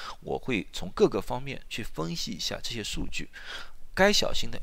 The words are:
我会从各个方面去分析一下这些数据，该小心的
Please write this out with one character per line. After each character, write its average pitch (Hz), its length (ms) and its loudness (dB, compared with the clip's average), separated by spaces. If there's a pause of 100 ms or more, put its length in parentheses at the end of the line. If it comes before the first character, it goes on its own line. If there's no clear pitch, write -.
(220)
我 - 160 -2
会 113 340 0
从 - 200 -4
各 196 180 6
个 101 100 0
方 - 220 -2
面 139 260 -6
去 - 140 -6
分 165 340 -4
析 - 140 -4
一 98 100 -6
下 - 220 -4
这 - 80 -2
些 117 140 -4
数 - 240 -2
据， - 240 -4 (640)
该 202 180 8
小 - 180 4
心 - 200 4
的 - 120 -2